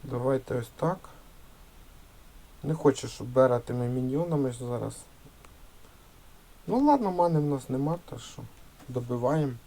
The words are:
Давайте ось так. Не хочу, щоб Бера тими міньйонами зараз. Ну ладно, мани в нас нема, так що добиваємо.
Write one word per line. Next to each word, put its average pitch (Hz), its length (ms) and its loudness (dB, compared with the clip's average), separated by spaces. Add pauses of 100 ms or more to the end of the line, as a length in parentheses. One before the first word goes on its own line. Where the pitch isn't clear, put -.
Давайте 127 520 -2
ось 117 200 -4
так. 175 220 -2 (1700)
Не 147 100 -2
хочу, 139 340 2
щоб - 200 -10
Бера 123 320 4
тими 123 280 -4
міньйонами 131 640 0
зараз. 120 440 -6 (1700)
Ну 247 180 2
ладно, 254 260 6
мани 170 280 4
в 147 60 2
нас 139 240 -2
нема, 143 300 -2 (100)
так 117 100 -12
що - 220 -16 (460)
добиваємо. 123 680 0 (140)